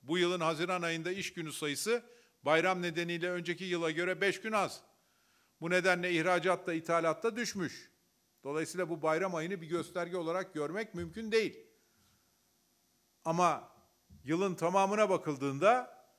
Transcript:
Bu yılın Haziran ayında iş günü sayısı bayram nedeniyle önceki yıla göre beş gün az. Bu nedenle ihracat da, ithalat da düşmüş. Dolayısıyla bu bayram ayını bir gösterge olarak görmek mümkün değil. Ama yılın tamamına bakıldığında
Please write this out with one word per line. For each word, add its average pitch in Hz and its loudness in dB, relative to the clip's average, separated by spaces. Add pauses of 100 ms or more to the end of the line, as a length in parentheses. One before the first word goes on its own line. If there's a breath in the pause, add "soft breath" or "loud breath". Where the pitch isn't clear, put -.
Bu 151 -2
yılın 175 2
Haziran 170 0
ayında 165 -2
iş 190 -4
günü 160 -6
sayısı 156 -2 (400 loud breath)
bayram 170 4
nedeniyle 170 -2
önceki 175 -4
yıla 170 -2
göre 175 -2
beş 190 2
gün 220 -6
az. 196 0 (800 soft breath)
Bu 165 -4
nedenle 180 4
ihracat 175 2
da, 175 -2
ithalat 165 0
da 226 -2
düşmüş. 202 -6 (520)
Dolayısıyla 160 -4
bu 160 -6
bayram 170 2
ayını 170 -4
bir 160 -14
gösterge 175 -4
olarak 180 -2
görmek 165 -4
mümkün 175 -8
değil. 220 2 (1700 soft breath)
Ama 165 2 (520)
yılın 175 0
tamamına 196 2
bakıldığında 156 2 (180)